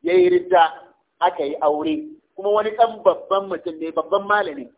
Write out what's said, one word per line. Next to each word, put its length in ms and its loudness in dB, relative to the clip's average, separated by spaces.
Ya 120 -2
yi 140 6
ridda, 640 2
aka 240 -2
yi 160 -6
aure. 480 -2
Kuma 140 -4
wani 200 0
ɗan 320 0
babban 460 0
mutum 300 -8
ne, 140 -6
babban 340 -2
malami. 520 -2